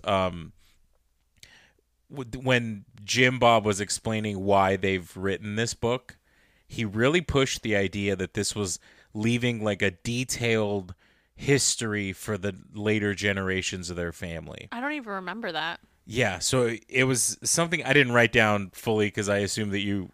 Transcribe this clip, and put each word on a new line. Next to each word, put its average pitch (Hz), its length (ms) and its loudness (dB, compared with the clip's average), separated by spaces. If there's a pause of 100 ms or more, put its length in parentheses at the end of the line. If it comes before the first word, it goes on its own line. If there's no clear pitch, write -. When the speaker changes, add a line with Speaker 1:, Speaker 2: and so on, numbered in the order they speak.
Speaker 1:
um, 92 480 -2 (1600)
w-, 131 280 -10
when 120 440 0 (180)
Jim 127 360 4
Bob 117 260 8
was 101 160 2
explaining 107 640 -4
why 98 320 6
they've 95 400 -2
written 98 400 -4
this 117 180 -2
book, - 440 -4 (500)
he 117 180 -6
really 123 360 2
pushed - 400 0
the 107 140 0
idea 101 400 0
that 92 180 -4
this - 220 -2
was 101 240 -4 (340)
leaving, 117 500 0
like, 104 180 0
a 98 100 2
detailed 110 1040 -2 (420)
history 104 760 0
for 107 240 -6
the 92 180 -4 (180)
later 104 400 0
generations 95 760 -2
of 87 80 -8
their 85 160 -4
family. - 580 -12
Speaker 2:
I 233 80 -10
don't 285 140 -6
even 240 200 -10
remember 190 380 -8
that. 160 280 -6 (280)
Speaker 1:
Yeah, 107 320 -2
so 120 360 0 (120)
it 127 160 2
was 131 400 0
something 165 400 0
I 127 100 0
didn't 135 200 6
write 120 180 6
down 104 400 4
fully 107 400 0
'cause 104 160 -4
I 101 120 2
assume 101 320 -2
that 101 100 0
you 101 320 -2